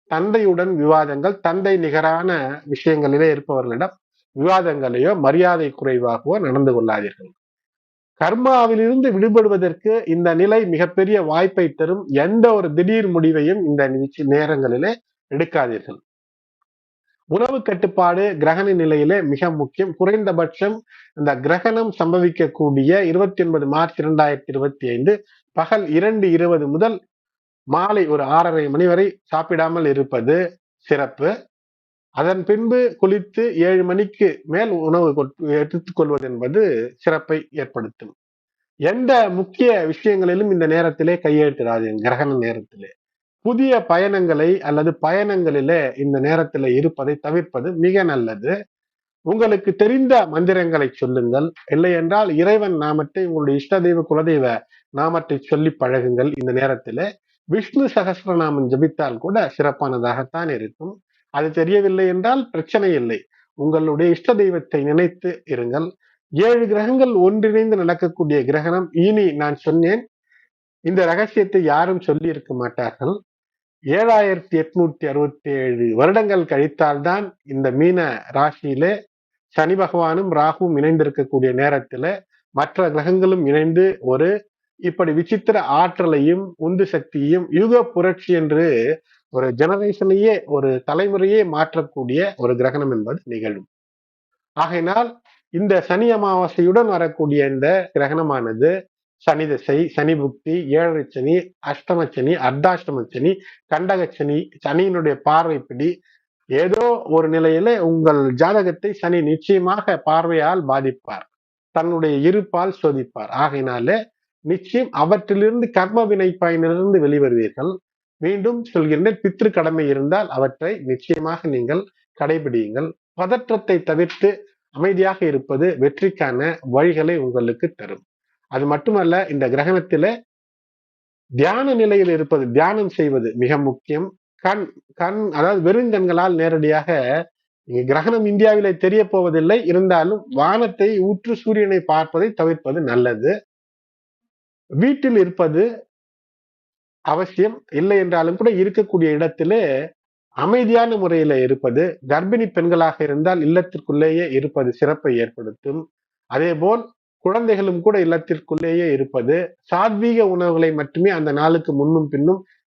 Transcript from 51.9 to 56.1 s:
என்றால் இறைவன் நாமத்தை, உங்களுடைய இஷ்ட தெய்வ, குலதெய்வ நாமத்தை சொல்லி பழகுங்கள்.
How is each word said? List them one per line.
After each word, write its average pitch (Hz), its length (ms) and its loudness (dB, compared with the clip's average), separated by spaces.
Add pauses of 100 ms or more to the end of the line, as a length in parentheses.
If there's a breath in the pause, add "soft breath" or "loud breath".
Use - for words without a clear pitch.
என்றால் 175 420 0
இறைவன் 196 420 2
நாமத்தை, 151 480 -4
உங்களுடைய 147 360 -2
இஷ்ட 185 200 -2
தெய்வ, 170 220 2
குலதெய்வ 156 440 0 (480 soft breath)
நாமத்தை 160 480 -2
சொல்லி 156 300 0
பழகுங்கள். 127 640 0